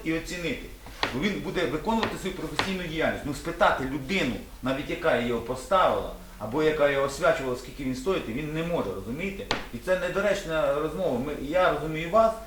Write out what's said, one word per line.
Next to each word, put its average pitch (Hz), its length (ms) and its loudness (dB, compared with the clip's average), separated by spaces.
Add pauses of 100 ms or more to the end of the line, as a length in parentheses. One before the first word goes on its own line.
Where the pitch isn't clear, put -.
і 160 100 0
оцінити. 160 520 -4 (480)
Бо 127 60 0
він 180 200 0
буде 160 260 -2
виконувати 170 540 0
свою 180 160 -6
професійну 165 460 -4
діяльність. 156 440 0
Ну, 143 80 -2
спитати - 500 2
людину, 135 500 -2 (280)
навіть 135 280 -2
яка 160 300 2
його 120 200 0
поставила, - 680 2 (280)
або 127 240 -2
яка 151 280 6
його 139 160 2
освячувала, 131 500 2
скільки - 280 -8
він 131 120 0
стоїть, 185 320 0
він 151 260 -2
не 160 80 0
може, 165 320 0
розумієте? 135 500 -6 (300)
І 113 40 -6
це 185 200 2
недоречна 170 760 2
розмова. 151 440 0
Ми, 147 140 -2 (160)
я 175 240 4
розумію 156 380 -2
вас, 170 220 6 (140)